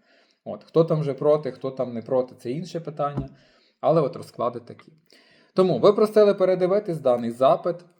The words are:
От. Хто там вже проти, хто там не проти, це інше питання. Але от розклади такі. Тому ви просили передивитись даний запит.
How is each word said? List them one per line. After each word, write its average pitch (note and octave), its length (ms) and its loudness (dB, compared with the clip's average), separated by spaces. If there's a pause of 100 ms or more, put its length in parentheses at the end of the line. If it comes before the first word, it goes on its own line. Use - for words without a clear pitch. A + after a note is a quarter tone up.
(440)
От. - 200 -12
Хто D#3+ 200 2
там D#3+ 160 -2
вже C#3+ 140 -4
проти, D3 380 0
хто - 180 -8
там B2 240 -6
не A2+ 80 -8
проти, B2+ 320 -2
це - 160 -10
інше E3+ 300 -8
питання. C#3+ 480 -8 (520)
Але D#3 200 4
от C3+ 160 -2
розклади A#2 440 -6
такі. - 320 -20 (600)
Тому F3+ 240 2
ви F#3+ 140 6
просили G#3 420 4
передивитись F#3 680 0
даний A#2+ 300 0
запит. D#3+ 460 0 (240)